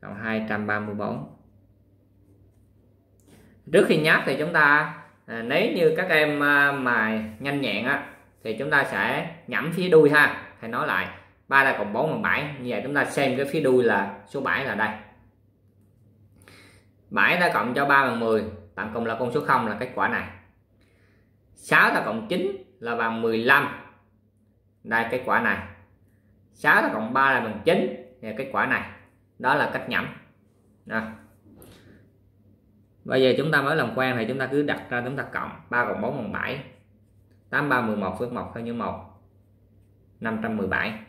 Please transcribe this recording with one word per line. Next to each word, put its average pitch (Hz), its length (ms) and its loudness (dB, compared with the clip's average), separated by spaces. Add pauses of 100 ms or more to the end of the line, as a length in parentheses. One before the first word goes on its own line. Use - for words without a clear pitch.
cộng 101 140 -12
hai 110 340 -4
trăm 104 180 -4
ba 104 140 -2
mươi 104 140 -8
bốn. 104 420 -8 (2250)
Trước 190 160 6
khi 160 140 4
nháp 160 240 4
thì 139 120 0
chúng 160 140 -2
ta, 151 460 4 (280)
à, 113 160 -8
nếu 143 320 0
như 165 220 4
các 185 120 -2
em, 151 340 2
à, 143 300 4
mà 113 520 0 (140)
nhanh 143 220 -4
nhẹn 110 240 -2
á, 139 300 -4 (300)
thì 110 140 -4
chúng 143 120 -4
ta 139 140 4
sẽ 127 500 -2 (120)
nhẩm 123 280 -4
phía 180 140 -2
đuôi 156 220 8
ha. - 500 2
Thầy 113 100 -12
nói 131 160 -4
lại, 92 320 -4 (300)
ba 135 160 6
ta 127 140 2
cộng 101 140 -4
bốn 139 180 0
bằng 117 120 -4
bảy. 127 380 -2
Như 123 100 -8
vậy 104 140 -4
chúng 139 100 -6
ta 135 100 2
xem 131 320 0
cái 139 140 0
phía 160 100 -2
đuôi 131 240 4
là 101 420 0
số - 140 -8
bảy 101 240 0
là 117 100 -4
đây. 107 200 -2 (2250)
Bảy 113 300 4
ta 175 140 4
cộng 113 200 0
cho 139 120 2
ba 139 180 6
bằng 117 160 -2
mười, 110 240 2 (300)
tặng 104 200 -8
cùng 117 120 -4
là 113 120 -4
con 123 140 -2
số 151 80 0
không 131 260 2
là 104 140 -4
kết - 140 -6
quả 101 140 0
này. 98 200 -4 (1300)
Sáu 180 360 4
ta - 140 0
cộng 110 240 -4
chín 180 320 -4 (200)
là 117 160 -6
bằng 113 260 -2
mười 113 160 0
lăm. 135 300 4 (1160)
Đây, 113 260 -2
kết 123 140 -2
quả 107 160 2
này. 98 280 -2 (840)
Sáu 170 300 4
ta 311 100 0
cộng 110 200 -4
ba 135 200 4
là 123 80 2
bằng 110 240 -6
chín, 175 140 4 (440)
là 110 160 -10
kết - 140 -8
quả 104 140 0
này. 123 240 -2 (480)
Đó 127 160 2
là 123 180 0
cách - 160 -6
nhẩm. 90 200 -2 (800)
Đó. 110 140 -4 (2000)
Bây 127 180 2
giờ 131 160 6
chúng 156 140 0
ta 143 100 4
mới 143 140 0
làm 117 180 -2
quen 127 240 0
thì 113 100 -2
chúng 131 100 -4
ta 131 80 -4
cứ 139 160 0
đặt - 280 -4
ra, 120 140 -4
chúng 127 120 -6
ta 120 60 -6
cộng. - 280 -8 (200)
Ba 120 140 0
cộng 101 180 -4
bốn 131 140 -4
bằng 107 160 -8
bảy. 135 320 -6 (840)
Tám 143 180 0
ba 127 120 2
mười 110 160 -2
một 98 240 -4
viết 120 120 -6
một 95 220 -8
thôi 117 80 -10
nhớ 117 100 -8
một. 104 500 -8 (1000)
Năm 110 220 -4
trăm 113 140 -4
mười 98 100 -2
bảy. 92 320 -4 (100)